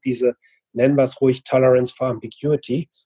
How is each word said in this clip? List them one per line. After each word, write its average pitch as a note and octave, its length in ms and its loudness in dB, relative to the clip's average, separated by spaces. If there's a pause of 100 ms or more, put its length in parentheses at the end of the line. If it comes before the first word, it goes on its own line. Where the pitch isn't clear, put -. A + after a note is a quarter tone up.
diese, B2 300 0 (380)
nennen C3+ 220 2
wir's C3 260 0
ruhig, C3 220 0
Tolerance B2+ 520 2
for C3 120 -6
Ambiguity. B2+ 840 -6 (160)